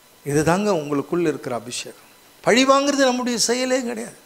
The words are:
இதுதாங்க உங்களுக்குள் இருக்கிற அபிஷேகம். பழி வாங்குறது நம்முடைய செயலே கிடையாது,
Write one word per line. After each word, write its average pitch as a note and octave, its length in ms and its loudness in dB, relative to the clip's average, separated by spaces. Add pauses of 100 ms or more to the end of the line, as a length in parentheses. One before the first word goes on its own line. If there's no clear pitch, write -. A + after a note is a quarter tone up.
(260)
இதுதாங்க D#3+ 440 2
உங்களுக்குள் D3 520 -2
இருக்கிற C3+ 340 -2
அபிஷேகம். A#2 520 -12 (340)
பழி A#3+ 240 4
வாங்குறது C#4 400 2
நம்முடைய B3 320 0
செயலே B3+ 460 -2
கிடையாது, A#3 420 -10